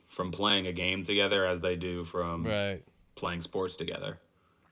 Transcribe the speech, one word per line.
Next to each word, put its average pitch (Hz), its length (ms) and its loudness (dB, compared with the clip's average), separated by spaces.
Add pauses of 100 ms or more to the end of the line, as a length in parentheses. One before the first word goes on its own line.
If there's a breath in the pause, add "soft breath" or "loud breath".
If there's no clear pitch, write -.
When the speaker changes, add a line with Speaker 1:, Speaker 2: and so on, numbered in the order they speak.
Speaker 1:
from 92 240 -4
playing 98 340 2
a 90 60 -2
game 92 320 0
together 98 420 4
as 90 140 2
they 90 160 2
do 87 280 -4
from 85 400 -2
Speaker 2:
Right. 101 380 0 (320)
Speaker 1:
playing 87 280 -4
sports 92 340 -2
together. - 420 -6 (540 soft breath)